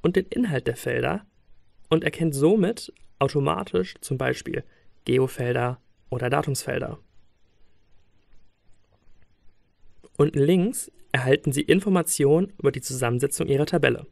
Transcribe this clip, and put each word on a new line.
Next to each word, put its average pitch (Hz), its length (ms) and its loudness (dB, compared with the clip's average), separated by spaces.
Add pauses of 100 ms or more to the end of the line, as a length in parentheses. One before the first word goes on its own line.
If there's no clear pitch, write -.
und 175 140 0
den 185 120 2
Inhalt 170 420 -2
der 120 80 -4
Felder 127 500 -4 (600)
und 185 160 2
erkennt 160 280 -2
somit 175 600 2 (260)
automatisch 165 840 -2
zum 131 160 -4
Beispiel 127 440 -4 (420)
Geofelder 123 760 0 (300)
oder 123 200 -4
Datumsfelder. 131 680 -4 (3250)
Unten 147 220 2
links 180 540 2 (180)
erhalten 131 400 2
Sie 135 120 -2
Informationen 165 960 2
über 139 120 2
die 131 100 -8
Zusammensetzung 123 680 -2
Ihrer 139 180 2
Tabelle. 143 460 2